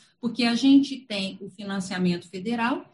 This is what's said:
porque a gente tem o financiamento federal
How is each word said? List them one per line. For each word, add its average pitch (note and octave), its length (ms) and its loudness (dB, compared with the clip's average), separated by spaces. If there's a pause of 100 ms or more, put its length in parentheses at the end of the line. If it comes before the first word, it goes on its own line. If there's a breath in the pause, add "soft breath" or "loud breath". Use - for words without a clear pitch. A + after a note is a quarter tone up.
(200 soft breath)
porque A#3+ 240 -4
a A#3 120 2
gente C#4 420 6
tem F#3+ 420 -8
o G3 100 -14
financiamento F#3 800 -4
federal A#3 560 -4 (100 soft breath)